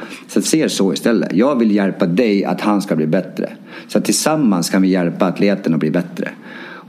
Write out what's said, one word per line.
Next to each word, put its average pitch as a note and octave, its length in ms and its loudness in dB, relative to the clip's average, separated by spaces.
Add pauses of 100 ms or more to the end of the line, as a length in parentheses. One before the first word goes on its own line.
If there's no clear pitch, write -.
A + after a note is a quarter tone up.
(280)
Så - 120 -2
att - 60 0
se D3+ 240 2
så G2 240 0
istället. A2 400 0
Jag B2+ 260 4
vill A2 120 2
hjälpa G2 340 2
dig G2+ 400 2
att F2+ 160 -2
han G#2 200 2
ska - 140 -2
bli D#2 120 0
bättre. - 420 -2 (380)
Så - 100 0
att G2 80 0
tillsammans A#2 640 2
kan G2 120 2
vi F#2+ 60 4
hjälpa F2+ 380 0
atleten F#2 480 0
att D#2 60 0
bli D#2 120 0
bättre. - 380 -4 (600)